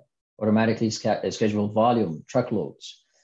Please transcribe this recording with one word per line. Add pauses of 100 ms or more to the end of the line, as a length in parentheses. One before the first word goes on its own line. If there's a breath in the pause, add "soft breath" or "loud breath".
(380)
automatically
sca-,
uh,
schedule
volume,
truckloads. (180)